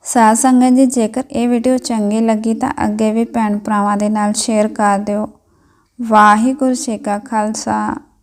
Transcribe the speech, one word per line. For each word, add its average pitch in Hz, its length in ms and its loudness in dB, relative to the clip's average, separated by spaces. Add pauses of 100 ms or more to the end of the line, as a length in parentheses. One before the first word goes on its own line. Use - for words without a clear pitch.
ਸਾਧ 226 320 4
ਸੰਗਤ 254 360 4
ਜੀ 262 140 4
ਜੇਕਰ 247 420 -2
ਇਹ 240 200 -2
ਵੀਡੀਓ 240 300 0
ਚੰਗੀ 220 420 -2
ਲੱਗੀ 226 340 0
ਤਾਂ - 160 -4 (120)
ਅੱਗੇ 214 280 0
ਵੀ 226 140 0
ਭੈਣ 214 340 -2
ਭਰਾਵਾਂ 208 380 -2
ਦੇ 208 120 -2
ਨਾਲ 208 260 0
ਸ਼ੇਅਰ 220 340 0
ਕਰ 202 300 0
ਦਿਓ। 208 280 -4 (720)
ਵਾਹਿਗੁਰੂ 226 760 4
ਜੀ 233 240 -6
ਕਾ 202 200 -4
ਖਾਲਸਾ 214 760 -4 (280)